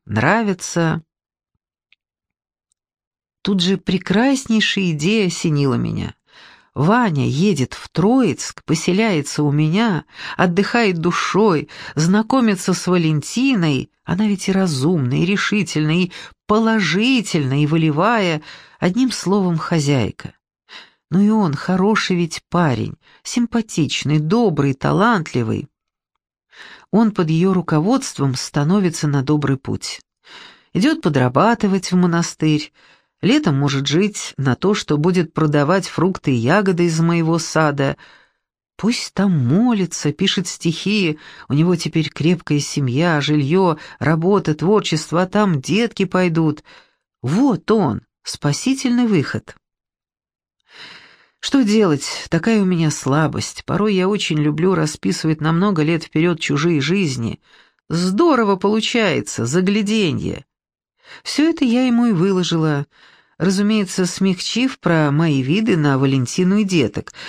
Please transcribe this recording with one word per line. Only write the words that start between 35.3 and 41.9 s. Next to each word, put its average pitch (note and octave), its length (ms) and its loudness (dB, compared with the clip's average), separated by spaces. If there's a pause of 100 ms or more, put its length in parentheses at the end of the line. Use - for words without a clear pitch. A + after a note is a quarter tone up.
продавать D#3 560 0
фрукты E3 440 -2
и B2+ 40 2
ягоды F3 500 2
из D#3+ 140 0
моего E3 380 2
сада. C#3+ 580 0 (800)
Пусть - 360 -4
там F#3+ 240 2
молится, F3 760 0
пишет F3+ 360 -2
стихи, E3+ 720 -2 (280)
у - 60 -4
него E3+ 220 4
теперь D#3+ 340 -2